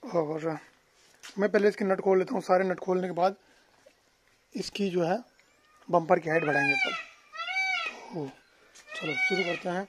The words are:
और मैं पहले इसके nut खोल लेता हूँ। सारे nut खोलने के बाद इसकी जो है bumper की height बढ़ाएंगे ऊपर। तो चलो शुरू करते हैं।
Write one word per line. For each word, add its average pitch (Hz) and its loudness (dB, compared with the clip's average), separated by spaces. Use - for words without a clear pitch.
और 160 -4
मैं 202 0
पहले 208 4
इसके 202 0
nut 190 0
खोल 190 4
लेता 185 -2
हूँ। 190 -2
सारे 185 4
nut 180 -2
खोलने 185 -2
के 180 -6
बाद 185 2
इसकी 202 -4
जो 175 0
है 180 0
bumper 175 4
की 160 -6
height 160 2
बढ़ाएंगे 147 2
ऊपर। 762 2
तो 147 -8
चलो 156 -6
शुरू 190 2
करते 170 -4
हैं। 185 -6